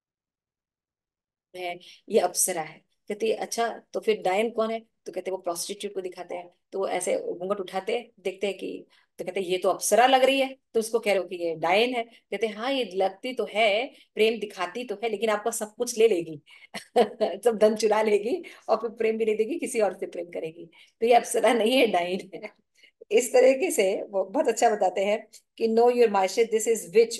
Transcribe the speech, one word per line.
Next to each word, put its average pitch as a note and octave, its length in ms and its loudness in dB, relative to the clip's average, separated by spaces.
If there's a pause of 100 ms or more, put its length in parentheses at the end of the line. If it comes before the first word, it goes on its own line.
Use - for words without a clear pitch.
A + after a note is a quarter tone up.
(1600)
है, F3+ 220 -8 (300)
ये G#3+ 100 2
अप्सरा F3 440 0
है। D#3 160 -14 (300)
कहती G#3+ 200 -4
है - 80 0
अच्छा A3+ 320 -4 (240)
तो F#3+ 80 -6
फिर G#3 220 0
डायन F#3 280 0
कौन A3 200 -2
है, A3+ 100 -6 (260)
तो F3+ 60 -14
कहते F#3 180 -8
वो F#3 60 -4
प्रोस्टिट्यूट F#3 580 -8
को F#3+ 60 -6
दिखाते F3+ 340 -10
हैं, F3 160 -12 (220)
तो G3 60 -6
वो F#3+ 100 -2
ऐसे F3+ 300 -2
घूंघट F#3+ 420 -6
उठाते F#3+ 380 -6
हैं, A#3 120 -12 (100)
देखते F#3+ 260 -6
हैं F#3 120 -6
कि, F#3+ 280 -12 (320)
तो E3+ 60 -10
कहते F#3 160 -6
हैं F#3 60 -6
ये F3+ 120 0
तो F#3+ 100 0
अप्सरा G#3 380 4
लग C4 180 6
रही C4+ 160 4
है, C4 160 -2 (180)
तो A3+ 60 2
उसको A3 180 -2
कह G#3+ 120 -2
रहे F#3+ 80 2
हो F3 100 -2
कि F3+ 80 -8
ये E3+ 180 -4
डायन G3 400 2
है। A#3 80 -2
कहते A3+ 440 -6
हैं G#3 80 -8
हाँ A#3+ 180 -4
ये B3+ 120 -2 (100)
लगती F#3+ 400 -2
तो G#3+ 160 -2
है, A3 420 2 (220)
प्रेम A3 260 2
दिखाती G#3 440 -6
तो B3+ 100 -8 (100)
है, A#3 40 -4
लेकिन G#3+ 220 -2
आपका G#3 200 -2
सब G#3+ 240 -6
कुछ A#3+ 240 -4
ले A3+ 100 6
लेगी, E3 320 -2 (340)
<laughs> G3+ 680 0
सब A#3 140 2
धन G#3+ 180 4
चुरा G#3+ 260 2
लेगी G#3+ 400 0 (260)
और A3+ 80 2
फिर A3+ 140 -8
प्रेम A3 280 -2
भी A3+ 60 -2
नहीं G#3+ 120 0
देगी, A3 220 -2
किसी B3+ 220 -4
और F#3+ 140 0
से F#3 120 -8
प्रेम F3 200 -10
करेगी, E3+ 400 -10 (340)
तो A3+ 60 2
ये A#3+ 80 6
अप्सरा A3+ 380 4
नहीं A#3+ 240 2
है, C4 100 6
डायन F3+ 480 -2
है। - 160 -14 (600)
इस - 220 2
तरीके C4 380 4
से G#3 320 0
वो G3 220 -4
बहुत B3+ 240 -2
अच्छा A3+ 220 2
बताते G3+ 340 0
हैं G#3 220 -2 (320)
कि A3+ 100 0
know A3+ 240 6
your A#3+ 160 6
मायशे, G3 360 2
this A3 240 0
is G#3 160 -2 (120)
witch, A#3 240 4